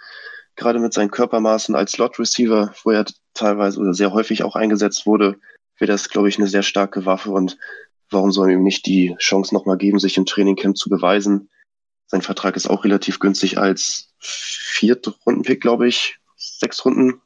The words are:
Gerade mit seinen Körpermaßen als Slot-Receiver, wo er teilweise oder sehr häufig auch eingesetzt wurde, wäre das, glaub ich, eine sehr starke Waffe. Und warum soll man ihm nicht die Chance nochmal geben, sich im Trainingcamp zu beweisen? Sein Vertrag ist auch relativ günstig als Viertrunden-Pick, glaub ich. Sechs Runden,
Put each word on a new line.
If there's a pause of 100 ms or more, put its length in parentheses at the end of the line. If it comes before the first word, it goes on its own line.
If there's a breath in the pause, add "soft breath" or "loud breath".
(580 loud breath)
Gerade
mit
seinen
Körpermaßen
als
Slot-Receiver, (100)
wo
er (280)
teilweise
oder
sehr
häufig
auch
eingesetzt
wurde, (400 soft breath)
wäre
das,
glaub
ich,
eine
sehr
starke
Waffe.
Und (520 loud breath)
warum
soll
man
ihm
nicht
die
Chance
nochmal
geben,
sich
im
Trainingcamp
zu
beweisen? (580)
Sein
Vertrag
ist
auch
relativ
günstig
als
Viertrunden-Pick,
glaub
ich. (260)
Sechs
Runden,